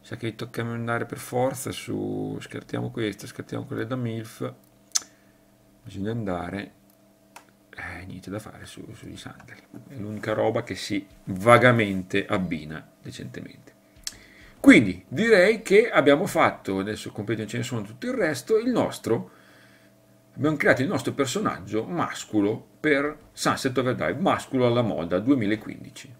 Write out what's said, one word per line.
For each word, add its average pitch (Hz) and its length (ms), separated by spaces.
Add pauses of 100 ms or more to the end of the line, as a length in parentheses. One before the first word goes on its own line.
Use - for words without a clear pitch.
Sa - 160
che 113 180
tocca 117 280
andare 117 440
per - 120
forza 123 540
su, 104 680
scartiamo - 500
questa, 113 360
scartiamo - 380
quelle 113 220
da 127 100
milf. 117 560 (1300)
Bisogna 98 280
andare, 98 640 (960)
eh, 90 360
niente 92 240
da 101 80
fare - 280
su, - 180 (100)
sugli - 220
sandali. - 460 (260)
È 139 60
l'unica 107 380
roba 110 300
che 101 120
si 101 320 (180)
vagamente 101 1000
abbina 80 580 (180)
decentemente. - 720 (840)
Quindi 123 480
direi 202 560
che 208 280
abbiamo 147 360
fatto, 101 540
adesso 104 320
completo, 107 340
ce 120 120
ne 120 40
sono 120 200
tutto 110 240
il 254 80
resto, 214 440
il 240 120
nostro, 139 600 (1040)
abbiamo 147 220
creato 143 260
il 143 60
nostro - 240
personaggio 110 720
masculo 107 840 (140)
per 147 360 (160)
Sunset 127 460
Overdrive, 117 400
masculo 131 480
alla 120 160
moda 85 380
duemilaquindici. 110 1000